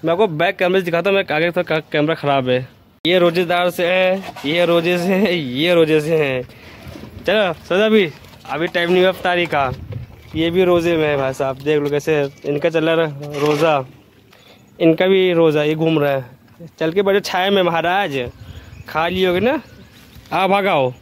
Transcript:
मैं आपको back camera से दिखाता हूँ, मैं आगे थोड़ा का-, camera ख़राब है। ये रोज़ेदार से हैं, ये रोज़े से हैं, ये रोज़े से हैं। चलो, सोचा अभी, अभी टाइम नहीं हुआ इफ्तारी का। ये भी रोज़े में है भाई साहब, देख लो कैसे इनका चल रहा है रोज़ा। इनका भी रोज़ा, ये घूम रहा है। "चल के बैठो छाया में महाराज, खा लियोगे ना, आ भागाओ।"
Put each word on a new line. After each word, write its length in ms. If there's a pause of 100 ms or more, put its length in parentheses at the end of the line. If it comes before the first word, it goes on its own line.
मैं 60
आपको 160
back 300
camera 220
से 60
दिखाता 240
हूँ, 80
मैं 180
आगे 160
थोड़ा 120
का-, 280
camera 240
ख़राब 340
है। 180 (400)
ये 120
रोज़ेदार 500
से 180
हैं, 460 (120)
ये 200
रोज़े 320
से 60
हैं, 280
ये 420
रोज़े 280
से 140
हैं। 260 (880)
चलो, 260
सोचा 320
अभी, 240 (400)
अभी 180
टाइम 240
नहीं 100
हुआ 80
इफ्तारी 360
का। 260 (640)
ये 140
भी 140
रोज़े 340
में 100
है 100
भाई 160
साहब, 240
देख 240
लो 80
कैसे 400 (160)
इनका 240
चल 200
रहा 180
है 320
रोज़ा। 460 (960)
इनका 280
भी 260
रोज़ा, 300
ये 120
घूम 240
रहा 120
है। 140 (540)
"चल 120
के 100
बैठो 180
छाया 320
में 120
महाराज, 680 (600)
खा 180
लियोगे 320
ना, 220 (720)
आ 140
भागाओ।" 540